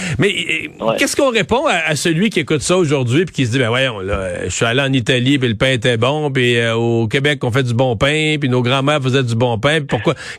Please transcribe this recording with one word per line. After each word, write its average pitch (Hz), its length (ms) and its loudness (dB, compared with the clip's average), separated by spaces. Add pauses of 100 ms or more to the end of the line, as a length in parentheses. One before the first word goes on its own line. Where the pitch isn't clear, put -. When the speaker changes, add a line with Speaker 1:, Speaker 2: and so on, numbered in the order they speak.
(180)
Speaker 1:
Mais, 196 120 2
euh, - 520 -6
Speaker 2:
Ouais. - 160 0
Speaker 1:
qu'est-ce 277 160 0
qu'on 277 140 2
répond 226 380 0
à, 226 80 2
à 160 200 -2
celui 170 360 0
qui - 100 -2
écoute 147 220 -2
ça 180 160 2
aujourd'hui 143 480 2
puis - 80 -12
qui 135 100 0
se 110 80 -2
dit, « 135 60 0
Ben 117 100 0
voyons, 120 300 0
là, 95 160 -4
euh, 92 300 -4
je 95 40 -6
suis - 160 -4
allé 117 160 2
en 135 140 0
Italie 131 440 2
puis 127 80 0
le 110 100 -2
pain 131 160 2
était 123 260 0
bon, 143 340 0
puis, 123 240 2
euh, 117 180 0
au 117 320 2
Québec 139 380 0
on 120 80 -2
fait 135 100 2
du 120 120 -2
bon 127 200 2
pain, 151 460 0
puis 143 80 0
nos 123 140 2
grands-mères 135 400 0
faisaient 131 200 2
du 113 120 -2
bon 117 240 2
pain, 147 220 2
puis 135 80 -6
pourquoi ? » 135 260 0 (240)